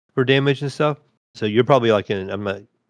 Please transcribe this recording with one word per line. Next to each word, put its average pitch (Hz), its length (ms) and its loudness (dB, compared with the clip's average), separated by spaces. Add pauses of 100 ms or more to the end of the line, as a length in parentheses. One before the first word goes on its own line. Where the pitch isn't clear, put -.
(140)
for 131 100 0
damage 139 380 0
and 139 100 -6
stuff. 151 240 -2 (380)
So - 100 -8
you're 107 200 2
probably, 117 280 4
like, 101 160 0
in, 98 220 -4
I'm 101 120 -8
not 101 200 -6 (280)